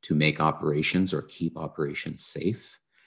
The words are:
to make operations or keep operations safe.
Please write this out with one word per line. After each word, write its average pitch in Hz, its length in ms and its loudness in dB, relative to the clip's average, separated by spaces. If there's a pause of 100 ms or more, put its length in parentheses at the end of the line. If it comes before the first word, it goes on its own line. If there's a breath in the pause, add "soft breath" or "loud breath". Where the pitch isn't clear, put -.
to 78 120 0
make 76 240 4
operations 78 720 2
or 76 100 0
keep 82 360 -6
operations 78 680 -4
safe. - 540 -2 (280 soft breath)